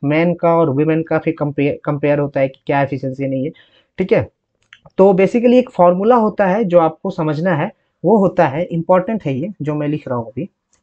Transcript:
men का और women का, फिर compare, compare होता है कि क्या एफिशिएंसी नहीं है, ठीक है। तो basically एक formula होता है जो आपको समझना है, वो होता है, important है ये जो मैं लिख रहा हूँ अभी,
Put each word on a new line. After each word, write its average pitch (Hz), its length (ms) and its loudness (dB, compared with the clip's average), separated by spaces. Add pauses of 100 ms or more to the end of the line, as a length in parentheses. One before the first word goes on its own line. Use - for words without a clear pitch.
men 160 300 0
का 170 220 0
और 165 140 2
women 156 340 0
का, 160 160 -4
फिर 160 200 -4
compare, 143 440 -4
compare 147 360 -2
होता 143 200 -4
है 135 80 0
कि - 180 -10
क्या 139 160 0
एफिशिएंसी 135 460 -6
नहीं 135 180 -4
है, 165 60 -8 (460)
ठीक 190 160 -2
है। 147 180 0 (640)
तो 196 160 6
basically 220 400 2
एक 254 160 4
formula 185 460 2
होता 214 300 0
है 196 180 0
जो 175 160 2
आपको 160 300 -2
समझना 160 460 -2
है, 151 160 -4 (340)
वो 214 120 4
होता 180 300 2
है, 156 180 -4
important 185 580 -2
है 131 160 -4
ये 190 220 -8
जो 147 140 -4
मैं 147 120 -4
लिख 147 200 -6
रहा 127 100 -4
हूँ 113 100 -6
अभी, 156 220 -10 (340)